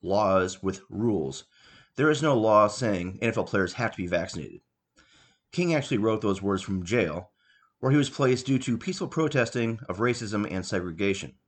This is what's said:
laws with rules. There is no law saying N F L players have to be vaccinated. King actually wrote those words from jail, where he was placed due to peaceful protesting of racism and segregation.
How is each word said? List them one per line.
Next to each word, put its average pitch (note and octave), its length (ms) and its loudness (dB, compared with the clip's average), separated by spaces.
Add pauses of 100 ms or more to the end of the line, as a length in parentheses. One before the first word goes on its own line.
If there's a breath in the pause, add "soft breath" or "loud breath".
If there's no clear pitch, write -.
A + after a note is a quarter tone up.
laws F#2+ 600 2
with F#2+ 280 -4
rules. F#2+ 560 -2 (500 soft breath)
There D3+ 140 2
is C#3+ 120 2
no D3 160 4
law G#2+ 300 6
saying G2 540 -2
N A#2 80 0
F A2 80 -2
L F#2+ 80 0
players F#2+ 280 0
have A#2 180 -4
to - 60 -16
be F2+ 100 -6
vaccinated. E2+ 520 -4 (960 soft breath)
King F3 200 0
actually C3+ 260 0
wrote G#2+ 200 2
those G2 220 -2
words G2 200 0
from F#2+ 220 -4
jail, F2+ 480 -2 (480 soft breath)
where C3 140 2
he D3 40 6
was C#3+ 120 2
placed B2+ 380 0
due C3+ 120 2
to A#2+ 180 -2
peaceful F#3 300 -6
protesting A#2+ 800 0
of F#2 120 -6
racism A2 520 0
and F#2 140 -4
segregation. F#2+ 720 -4 (120)